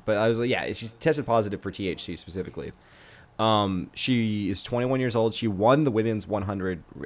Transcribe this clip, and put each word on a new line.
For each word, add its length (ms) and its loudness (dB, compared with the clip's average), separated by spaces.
but 120 2
I 120 4
was 100 2
like, 100 0
yeah, 240 0
she 160 -8
tested 260 0
positive 340 2
for 120 -8
T 160 -4
H 160 -4
C 120 -8
specifically. 560 -10
Um, 560 2
she 540 0
is 140 -2
twenty-one 380 0
years 160 0
old. 180 2
She 140 -2
won 360 4
the 60 2
women's 360 0
one 160 -2
hundred, 400 -4